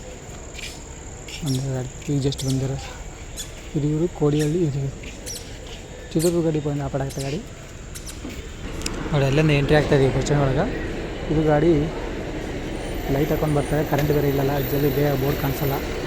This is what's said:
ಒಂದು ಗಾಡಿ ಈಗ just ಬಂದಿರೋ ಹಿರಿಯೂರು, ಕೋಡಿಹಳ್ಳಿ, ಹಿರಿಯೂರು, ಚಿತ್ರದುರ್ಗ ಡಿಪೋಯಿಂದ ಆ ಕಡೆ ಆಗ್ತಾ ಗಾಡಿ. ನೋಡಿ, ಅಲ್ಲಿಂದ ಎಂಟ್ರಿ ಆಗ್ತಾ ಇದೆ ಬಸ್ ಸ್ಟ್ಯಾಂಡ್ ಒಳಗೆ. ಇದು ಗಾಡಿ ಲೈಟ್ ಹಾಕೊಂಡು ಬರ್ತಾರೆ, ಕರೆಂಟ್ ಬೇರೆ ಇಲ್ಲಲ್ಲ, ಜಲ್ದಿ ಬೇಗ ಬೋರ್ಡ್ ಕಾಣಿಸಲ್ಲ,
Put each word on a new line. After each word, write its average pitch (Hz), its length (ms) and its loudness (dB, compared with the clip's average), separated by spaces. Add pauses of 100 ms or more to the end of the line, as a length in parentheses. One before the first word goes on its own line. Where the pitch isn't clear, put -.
(1500)
ಒಂದು 135 280 0
ಗಾಡಿ 127 380 -4
ಈಗ 139 140 2
just 139 200 -2
ಬಂದಿರೋ 135 320 0 (920)
ಹಿರಿಯೂರು, 151 340 2 (140)
ಕೋಡಿಹಳ್ಳಿ, 151 460 4
ಹಿರಿಯೂರು, 139 300 -2 (1160)
ಚಿತ್ರದುರ್ಗ 165 440 2
ಡಿಪೋಯಿಂದ 143 260 0
ಆ 139 120 -2
ಕಡೆ 135 80 0
ಆಗ್ತಾ 135 240 -4
ಗಾಡಿ. 147 140 -4 (1700)
ನೋಡಿ, 139 180 4
ಅಲ್ಲಿಂದ 156 200 4
ಎಂಟ್ರಿ 143 260 4
ಆಗ್ತಾ 147 200 6
ಇದೆ 135 180 6
ಬಸ್ 131 100 2
ಸ್ಟ್ಯಾಂಡ್ 147 220 4
ಒಳಗೆ. 135 180 2 (680)
ಇದು 156 100 4 (100)
ಗಾಡಿ 151 200 6 (1400)
ಲೈಟ್ 151 180 2
ಹಾಕೊಂಡು 156 240 2
ಬರ್ತಾರೆ, 147 340 2
ಕರೆಂಟ್ 147 260 4
ಬೇರೆ 143 160 4
ಇಲ್ಲಲ್ಲ, 139 200 2 (180)
ಜಲ್ದಿ 143 260 4
ಬೇಗ 147 120 4 (140)
ಬೋರ್ಡ್ 143 200 2
ಕಾಣಿಸಲ್ಲ, 139 320 0 (320)